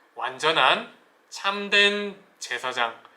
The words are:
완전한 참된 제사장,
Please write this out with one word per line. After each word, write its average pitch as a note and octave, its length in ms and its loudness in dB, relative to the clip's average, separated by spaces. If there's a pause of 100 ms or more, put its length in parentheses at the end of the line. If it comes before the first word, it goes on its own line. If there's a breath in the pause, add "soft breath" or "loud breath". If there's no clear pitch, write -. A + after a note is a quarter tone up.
(160 soft breath)
완전한 E3 760 2 (360)
참된 G3+ 880 0 (220)
제사장, A#2+ 580 -4 (200 soft breath)